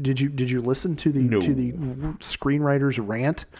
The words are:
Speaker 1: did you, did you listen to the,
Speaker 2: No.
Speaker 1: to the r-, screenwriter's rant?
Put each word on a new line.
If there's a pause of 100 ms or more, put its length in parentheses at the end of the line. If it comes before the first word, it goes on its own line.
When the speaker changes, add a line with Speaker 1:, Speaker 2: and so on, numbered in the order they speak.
Speaker 1:
did
you,
did
you
listen
to
the,
Speaker 2:
No.
Speaker 1:
to
the
r-,
screenwriter's
rant? (140)